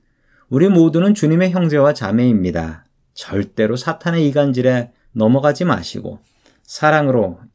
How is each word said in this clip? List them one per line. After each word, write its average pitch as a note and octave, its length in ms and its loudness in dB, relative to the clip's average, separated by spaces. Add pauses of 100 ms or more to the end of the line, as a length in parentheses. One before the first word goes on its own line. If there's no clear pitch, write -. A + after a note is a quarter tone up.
(480)
우리 D3+ 200 2
모두는 E3+ 460 4
주님의 F3 380 0
형제와 D3+ 420 2
자매입니다. F#2+ 920 -2 (300)
절대로 G#2+ 640 -4
사탄의 E3 520 -2
이간질에 B2+ 640 0 (200)
넘어가지 C3+ 520 0
마시고 G#2 560 -6 (420)
사랑으로 C3 800 -2 (140)